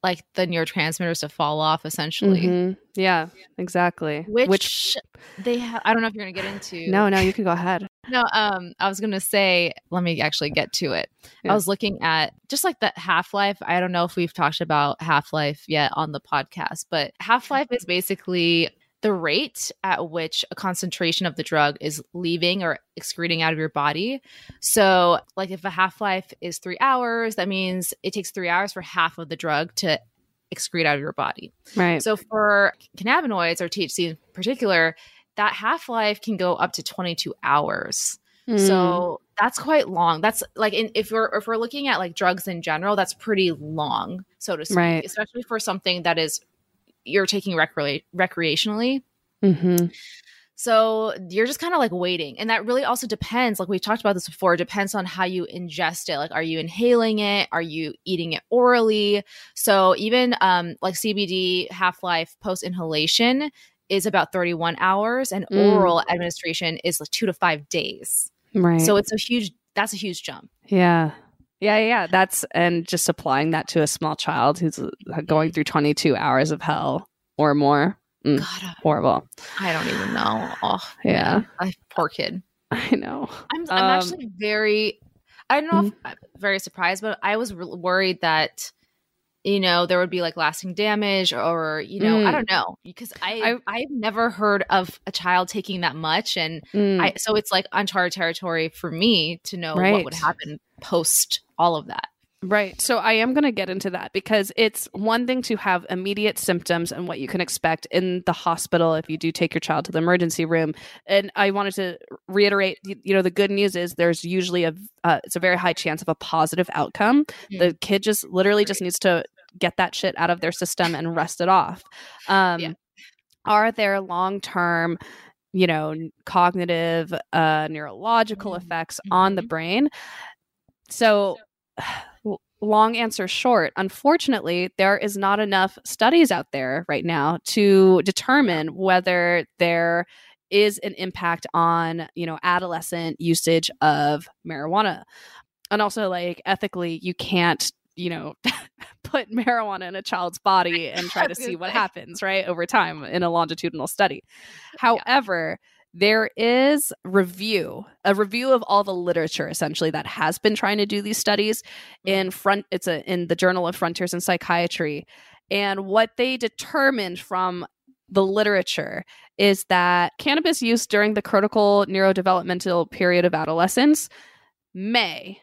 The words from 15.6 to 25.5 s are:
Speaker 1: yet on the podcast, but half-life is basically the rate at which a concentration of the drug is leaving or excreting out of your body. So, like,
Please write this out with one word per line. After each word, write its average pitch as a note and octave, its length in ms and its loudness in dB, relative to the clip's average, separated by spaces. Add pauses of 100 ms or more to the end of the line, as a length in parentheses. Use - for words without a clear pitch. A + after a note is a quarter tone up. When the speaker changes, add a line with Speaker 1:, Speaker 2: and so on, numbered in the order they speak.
Speaker 1:
yet D3+ 280 2
on D3+ 160 -2
the C#3+ 100 -8
podcast, - 680 -6
but D3 280 -2
half-life C4 520 0
is A#3+ 120 -4
basically F3+ 880 0 (320)
the G#3+ 120 2
rate E3+ 580 -2 (120)
at F3 260 -2
which D#3+ 400 -4
a F3 60 -12
concentration F3+ 720 -2
of D#3 80 -6
the D#3+ 80 -6
drug D3 360 0
is D3+ 220 -8 (120)
leaving F3 500 -2
or E3 160 -2 (160)
excreting E3 480 -4
out D#3+ 100 0
of D#3 60 -4
your D#3 100 -2
body. D#3+ 500 -2 (420)
So, F#3 580 4 (160)
like, F#3+ 160 -6